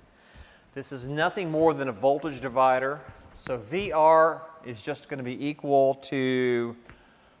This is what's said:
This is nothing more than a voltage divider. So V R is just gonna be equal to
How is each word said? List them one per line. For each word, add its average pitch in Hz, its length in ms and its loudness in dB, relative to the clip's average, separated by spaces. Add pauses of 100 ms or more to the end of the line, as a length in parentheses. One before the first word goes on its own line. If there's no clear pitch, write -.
(720)
This 135 200 -12
is 127 160 -10
nothing 165 420 -2
more 156 240 2
than 139 140 -6
a 123 40 -2
voltage 139 480 -2
divider. 131 600 0 (320)
So - 240 -8
V 160 340 -6
R 160 520 6 (220)
is 117 180 -14
just - 260 -10
gonna 135 160 -8
be 123 240 -6
equal 139 480 2
to 127 800 -2 (640)